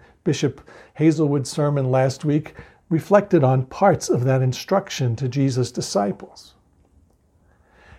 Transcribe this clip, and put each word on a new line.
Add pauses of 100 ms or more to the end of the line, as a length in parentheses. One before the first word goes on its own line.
(240)
Bishop (340)
Hazelwood's
sermon
last
week (360)
reflected
on
parts
of
that
instruction
to
Jesus'
disciples. (1500)